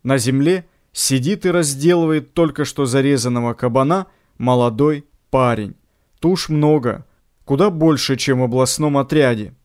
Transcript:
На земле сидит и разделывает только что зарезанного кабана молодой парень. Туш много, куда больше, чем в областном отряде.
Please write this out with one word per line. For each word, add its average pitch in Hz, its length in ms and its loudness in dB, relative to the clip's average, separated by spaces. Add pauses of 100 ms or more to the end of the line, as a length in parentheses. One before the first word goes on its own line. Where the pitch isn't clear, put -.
На 131 160 0
земле 139 480 0 (260)
сидит 139 540 -2
и 185 60 2
разделывает 156 800 0
только 156 320 0
что 139 200 -4
зарезанного 123 680 0
кабана 131 540 -2 (300)
молодой 123 680 0 (240)
парень. 117 460 0 (440)
Туш 175 300 -2
много, 151 560 0 (400)
куда 151 240 2
больше, 156 460 0
чем 127 240 -2
в 127 40 0
областном 131 540 0
отряде. 127 560 0 (120)